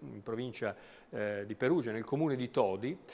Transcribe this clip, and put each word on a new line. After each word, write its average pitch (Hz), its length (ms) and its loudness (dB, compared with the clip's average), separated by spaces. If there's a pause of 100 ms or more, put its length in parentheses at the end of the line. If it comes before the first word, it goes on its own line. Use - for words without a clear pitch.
in 117 220 -12
provincia, 113 520 -4 (360)
eh, 104 360 -2
di 107 80 -6
Perugia, 127 380 4
nel 113 120 -2
comune 147 320 2
di 123 140 -2
Todi, 110 460 2 (180)